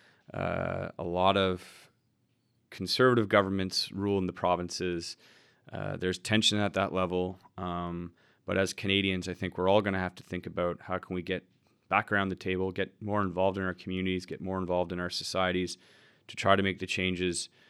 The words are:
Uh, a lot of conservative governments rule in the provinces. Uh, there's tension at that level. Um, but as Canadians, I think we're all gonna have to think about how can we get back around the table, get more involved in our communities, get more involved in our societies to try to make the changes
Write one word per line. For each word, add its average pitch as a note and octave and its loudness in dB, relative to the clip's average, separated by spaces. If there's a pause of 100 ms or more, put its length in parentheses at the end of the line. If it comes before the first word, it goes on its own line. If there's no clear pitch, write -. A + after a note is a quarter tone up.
(340)
Uh, F2+ -2 (100)
a E2 -6
lot F2+ 4
of F#2+ 2 (1080)
conservative A#2+ 4
governments G2 2
rule G2+ 0
in F#2+ 0
the F2 -4
provinces. F2 -2 (560)
Uh, G2 -6
there's F2+ -2
tension G#2+ 2
at G2+ 0
that G2 2
level. F2+ 0 (180)
Um, F2 -6 (340)
but F#2+ 0
as F#2+ 0
Canadians, G2 0
I F#2 -4
think F2+ -6
we're F#2 2
all G2+ 8
gonna G2 0
have F2+ -4
to - -18
think F2+ -8
about F2 -2
how F#2 -4
can F#2 -6
we F2+ -2
get F2+ -4 (440)
back G2+ 2
around G2 2
the F2+ -4
table, F#2 -2
get F#2 -4
more G#2 0
involved F#2+ 2
in F#2+ -2
our F#2 -2
communities, F#2 -2
get - -10
more F#2 -4
involved F2+ 0
in F2+ -4
our F2 -4
societies F#2 -2 (520)
to - -16
try G2 4
to G2 2
make F#2+ 0
the F#2 -8
changes F#2 -2 (220)